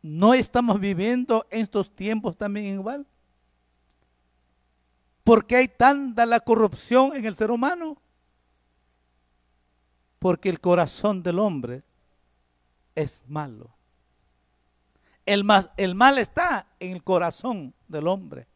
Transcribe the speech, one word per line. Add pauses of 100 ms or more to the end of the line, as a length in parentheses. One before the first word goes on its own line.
¿No
estamos
viviendo
en
estos
tiempos
también
igual? (2250)
¿Por
qué
hay
tanta
la
corrupción
en
el
ser
humano? (2250)
Porque
el
corazón
del
hombre (1120)
es
malo. (1500)
El
mas-,
el
mal
está (120)
en
el
corazón (120)
del
hombre